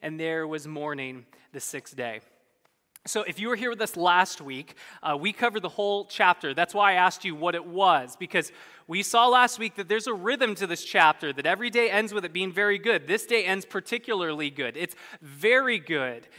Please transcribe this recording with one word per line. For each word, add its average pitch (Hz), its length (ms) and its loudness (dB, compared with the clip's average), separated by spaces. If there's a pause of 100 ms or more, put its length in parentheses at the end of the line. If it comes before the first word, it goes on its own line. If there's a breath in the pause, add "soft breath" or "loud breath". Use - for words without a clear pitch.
and 156 180 -8
there 160 280 -4
was 151 200 -8
morning 139 580 -8 (260 soft breath)
the 143 80 -14
sixth - 360 -12
day. 117 260 -8 (840)
So 214 180 -2
if 170 140 -6
you 214 120 -4
were 240 80 0
here 247 120 -4
with 226 120 -6
us 202 160 -6
last 180 420 4
week, 139 360 -12 (260 loud breath)
uh, 151 180 -2
we 202 140 -2
covered 214 280 -2
the 180 60 -8
whole 202 380 -4
chapter. 180 480 2
That's 165 200 0
why 202 200 4
I - 20 4
asked 180 300 2
you 170 100 -6
what 170 180 -2
it 170 120 -4
was, 170 500 2
because - 380 -4 (340 loud breath)
we 190 160 -4
saw 233 240 4
last 247 320 4
week 220 160 -6
that 190 140 -8
there's 214 180 0
a 240 60 -2
rhythm 220 420 0
to 185 120 -6
this 175 180 -6
chapter, 156 480 4
that 135 120 -4
every 196 240 0
day 226 220 2
ends 208 220 0
with 202 100 -4
it 170 80 -6
being 180 220 -4
very 202 240 2
good. 190 280 0
This 202 200 -2
day 226 180 0
ends 190 220 -2
particularly 175 840 -4
good. 135 280 -6
It's 175 180 -8 (260 loud breath)
very 214 580 2
good. 135 600 -4